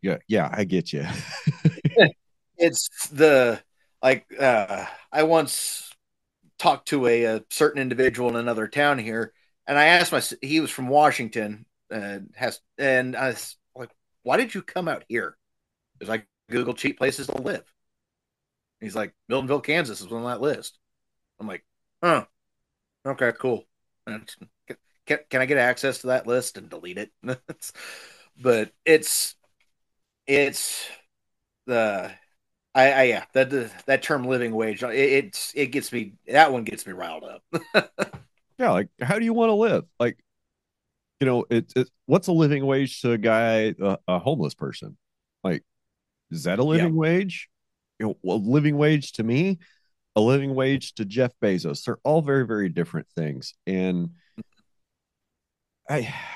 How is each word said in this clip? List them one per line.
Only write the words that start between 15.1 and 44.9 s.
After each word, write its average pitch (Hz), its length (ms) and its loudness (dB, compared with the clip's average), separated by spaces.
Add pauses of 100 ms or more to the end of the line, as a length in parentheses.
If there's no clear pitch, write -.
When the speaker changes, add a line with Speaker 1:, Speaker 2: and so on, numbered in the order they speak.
Speaker 2:
He's 101 100 -10
like, 110 160 -4 (240)
"Google 120 240 -2
cheap 135 240 -6
places 135 300 -2
to - 120 -6
live." 180 320 -8 (1080)
He's 104 160 -12
like, 104 180 -6 (180)
"Miltonville, 135 320 0
Kansas 147 380 -2
is 98 100 -16
on 117 120 -8
that 120 180 -6
list." 127 380 -4 (600)
I'm 107 80 -12
like, 95 160 -12 (400)
"Huh. 160 220 0 (800)
Okay, 131 340 -2
cool." 120 260 -4 (420)
And 107 200 -14 (800)
can, 151 140 0 (100)
can 131 120 0
I 131 40 0
get 139 140 0
access 123 400 0
to - 80 -12
that 127 200 0
list 123 300 -2
and 82 120 -20
delete 90 280 -14
it? 104 140 -10 (120)
<laughs> 127 160 -8 (1000)
But 117 320 2 (140)
it's, - 500 2 (920)
it's 139 600 0 (800)
the, 107 460 0 (640)
I, 135 160 8
I, 135 120 6
yeah, 113 300 2
that, 131 160 4 (380)
that 135 160 2
term 139 220 -2
living 120 280 -2
wage, 110 300 -2
it, 120 100 -4
it's, 135 640 0
it 143 120 0
gets 123 240 -6
me, 110 220 -8 (140)
that 147 240 6
one 120 120 -4
gets 107 220 -10
me 98 80 -14
riled 82 300 -10
up. - 200 -18 (300)
<laughs> - 460 -2 (400)
Speaker 1:
Yeah, 240 140 4
like, 95 160 0 (120)
how 156 160 0
do 233 80 -2
you 226 80 0
wanna 226 220 4
live? 208 300 0 (140)
Like, 120 180 -2 (1000)
you 135 60 0
know, 123 240 2
it, 117 260 0
it, 123 140 0 (160)
what's 175 220 2
a 185 40 2
living 147 340 2
wage 135 360 -2
to 120 100 0
a 117 60 2
guy, 110 640 2
a, 98 180 0 (100)
a 90 120 0
homeless 95 340 -2
person? 57 440 -12 (460)